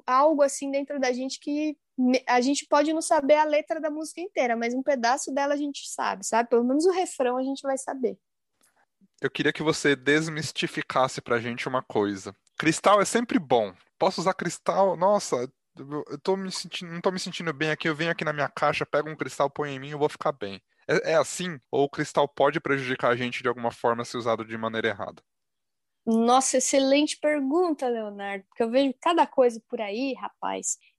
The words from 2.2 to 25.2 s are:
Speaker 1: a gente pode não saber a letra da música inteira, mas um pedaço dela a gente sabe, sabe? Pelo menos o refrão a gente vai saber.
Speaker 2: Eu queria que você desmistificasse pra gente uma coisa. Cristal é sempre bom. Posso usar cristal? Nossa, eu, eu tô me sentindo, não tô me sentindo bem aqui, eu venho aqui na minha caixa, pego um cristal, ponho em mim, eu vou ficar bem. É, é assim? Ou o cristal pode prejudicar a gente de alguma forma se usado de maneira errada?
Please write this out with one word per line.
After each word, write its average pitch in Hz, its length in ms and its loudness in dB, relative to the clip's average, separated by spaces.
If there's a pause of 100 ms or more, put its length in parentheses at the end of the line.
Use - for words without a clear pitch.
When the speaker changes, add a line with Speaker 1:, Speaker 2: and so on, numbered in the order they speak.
Speaker 1:
a 247 120 4
gente 277 260 0
pode 294 260 4
não 311 80 0
saber 302 360 4
a 302 80 4
letra 302 360 0
da 311 100 -2
música 311 300 -8
inteira, 269 360 -2
mas 233 180 -2
um 262 80 -2
pedaço 269 500 0
dela 285 220 0
a - 20 0
gente 285 320 -6
sabe, 202 380 -4
sabe? 233 240 0
Pelo 240 140 4
menos 277 200 2
o 381 60 6
refrão 277 460 -2
a 262 80 -2
gente 269 180 -6
vai 269 160 -2
saber. 247 400 -4 (1000)
Speaker 2:
Eu 139 100 -2
queria 151 220 0
que - 100 -8
você 151 340 2
desmistificasse 147 1200 0
pra 120 200 0
gente 120 280 -6
uma 131 140 -2
coisa. 101 520 -2 (240)
Cristal 190 420 4
é 185 40 2
sempre 240 340 0
bom. 117 360 2 (240)
Posso 185 220 0
usar 180 140 0
cristal? 175 600 0
Nossa, 165 540 2 (280)
eu, 139 300 -8
eu 147 120 -10
tô 190 160 0
me 190 160 -8
sentindo, 170 400 -10
não 170 80 -8
tô 196 100 2
me 185 80 -4
sentindo 170 340 -4
bem 151 180 0
aqui, 151 180 0
eu 156 60 2
venho 165 160 0
aqui 170 140 -4
na 151 80 0
minha 147 160 -2
caixa, 147 380 0
pego 147 220 0
um 156 80 -10
cristal, 139 340 -2
ponho 147 220 -6
em 135 80 -8
mim, 143 100 -12
eu 151 80 -8
vou 147 100 2
ficar - 240 -2
bem. 98 280 -10 (280)
É, - 240 2
é - 40 4
assim? 160 420 0 (120)
Ou 139 140 4
o 143 60 2
cristal 147 380 0
pode 143 320 2
prejudicar 131 500 0
a 120 60 4
gente 123 260 -4
de 127 60 0
alguma 120 220 -2
forma 117 340 -2
se - 120 -10
usado 117 280 -2
de 113 140 -8
maneira 113 300 -2
errada? 98 340 -6 (840)